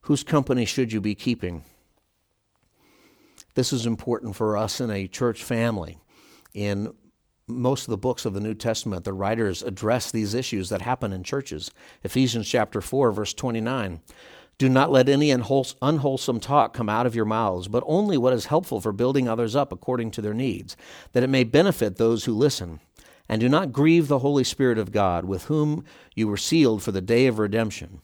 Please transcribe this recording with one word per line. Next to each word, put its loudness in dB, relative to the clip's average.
Whose 0
company 0
should -2
you -2
be -2
keeping? -4
This 0
is -2
important -4
for 0
us -4
in -2
a -4
church -2
family. -2
In -2
most -2
of -6
the -2
books -4
of -4
the -4
New -4
Testament, -4
the -6
writers -2
address -2
these -4
issues -4
that -4
happen -4
in -8
churches. -8
Ephesians 0
chapter 0
four, 0
verse -4
twenty-nine. -4
"Do 4
not 6
let 6
any 4
unwholes-, 0
unwholesome 0
talk 2
come -2
out 2
of -2
your 0
mouths, 0
but -2
only 2
what 4
is -2
helpful 0
for -2
building 0
others -2
up 0
according -4
to -8
their -4
needs, -4
that 4
it 2
may 4
benefit 2
those 2
who -2
listen. -2
And 0
do 4
not 2
grieve 4
the 4
Holy 2
Spirit 2
of -2
God, 2
with -4
whom 0
you 2
were 0
sealed 4
for -4
the -2
day 4
of 0
redemption. -2